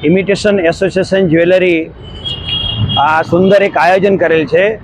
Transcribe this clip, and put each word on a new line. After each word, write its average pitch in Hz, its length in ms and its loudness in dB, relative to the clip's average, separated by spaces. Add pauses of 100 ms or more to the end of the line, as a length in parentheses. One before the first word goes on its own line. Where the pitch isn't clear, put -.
ઇમિટેશન 190 560 0
એસોસિએશન 185 680 0
જ્વેલરી 170 640 2 (1080)
આ 156 240 0
સુંદર 190 400 2
એક 190 140 -2
આયોજન 185 400 2
કરેલ 160 300 0
છે. 185 380 0